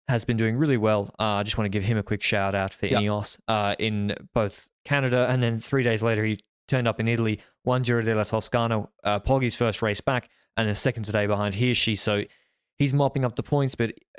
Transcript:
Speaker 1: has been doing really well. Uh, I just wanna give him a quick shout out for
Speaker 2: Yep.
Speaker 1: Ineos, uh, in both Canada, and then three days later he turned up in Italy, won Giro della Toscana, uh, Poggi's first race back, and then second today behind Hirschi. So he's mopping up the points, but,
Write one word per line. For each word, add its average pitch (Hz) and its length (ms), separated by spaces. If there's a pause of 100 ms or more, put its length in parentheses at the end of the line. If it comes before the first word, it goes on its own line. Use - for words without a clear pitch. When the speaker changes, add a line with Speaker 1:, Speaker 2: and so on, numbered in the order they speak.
Speaker 1:
has 120 160
been 117 120
doing 113 200
really 143 200
well. 107 420
Uh, 104 220
I - 20
just 104 160
wanna 104 100
give 98 160
him 110 140
a 101 40
quick 104 200
shout 98 320
out 95 200
for - 120
Speaker 2:
Yep. 110 140
Speaker 1:
Ineos, 104 380 (100)
uh, 104 300
in 104 360 (200)
both 107 340 (160)
Canada, 127 460
and 127 120
then 113 180
three 135 220
days 110 200
later 110 220
he 107 140 (300)
turned 123 200
up 107 120
in 113 80
Italy, 113 320 (240)
won 127 180
Giro 117 200
della 110 220
Toscana, 113 640 (160)
uh, 101 160
Poggi's 131 340
first 113 280
race 104 180
back, 127 280 (280)
and 113 100
then 107 80
second 117 300
today 104 220
behind 104 280
Hirschi. 113 440
So 104 260 (540)
he's 139 160
mopping 135 300
up 120 120
the 123 60
points, 139 320
but, 113 200 (240)